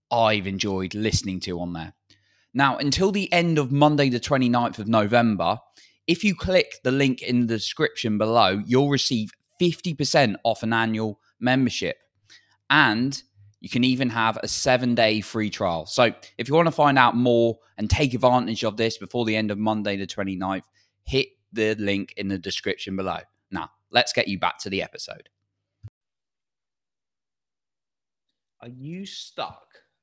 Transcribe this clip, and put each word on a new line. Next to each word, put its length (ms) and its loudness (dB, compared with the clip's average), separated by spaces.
I've 360 2
enjoyed 480 -4
listening 460 -2
to 200 -6
on 140 -6
there. 180 -10
Now, 240 0
until 340 0
the 220 -2
end 240 2
of 120 -2
Monday, 380 4
the 100 0
twenty-ninth 600 0
of 100 -6
November, 720 2
if 180 0
you 100 2
click 500 0
the 60 0
link 300 2
in 200 0
the 180 0
description 580 -4
below, 480 4
you'll 240 2
receive 420 -2
fifty 340 0
percent 500 0
off 200 -2
an 100 -2
annual 480 -2
membership. 600 0
And 520 2
you 80 -16
can 140 2
even 260 0
have 320 0
a 40 -8
seven-day 760 2
free 260 -4
trial. 380 -4
So 260 2
if 100 -6
you 80 0
wanna 160 4
find 280 4
out 180 6
more 420 4
and 100 -2
take 240 2
advantage 500 2
of 140 -4
this 220 -2
before 260 -6
the 100 0
end 160 -2
of 80 -6
Monday 380 -2
the 100 -6
twenty-ninth, 600 -6
hit 240 -2
the 240 0
link 420 -4
in 100 -6
the 100 -4
description 580 -8
below. 220 -6
Now, 200 -10
let's 220 2
get 160 0
you 100 -4
back 200 -2
to 120 -12
the 120 -2
episode. 480 -14
Are 80 -20
you 380 -14
stuck 600 -14